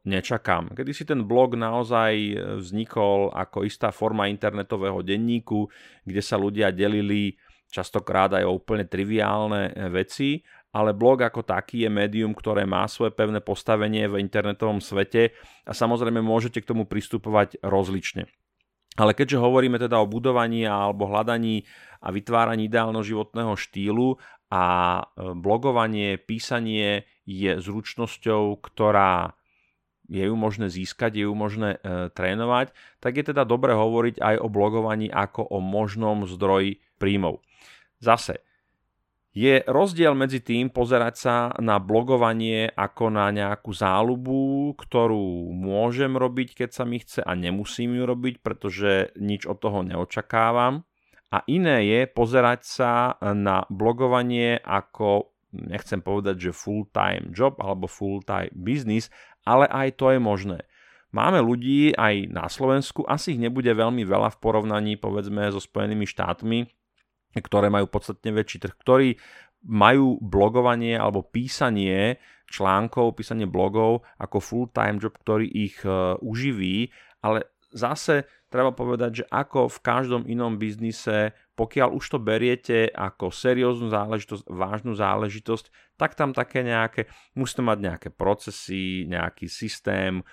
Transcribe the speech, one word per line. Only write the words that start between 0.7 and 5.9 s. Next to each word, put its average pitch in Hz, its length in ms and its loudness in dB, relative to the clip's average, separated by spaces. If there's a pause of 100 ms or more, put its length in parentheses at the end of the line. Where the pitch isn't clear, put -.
Kedysi 135 320 -10
ten 135 240 -2
blog 120 320 4
naozaj 113 560 0 (480)
vznikol 101 720 0
ako 98 320 -4
istá 107 240 -2
forma 107 400 0
internetového 98 720 -4
denníku, 107 640 0 (400)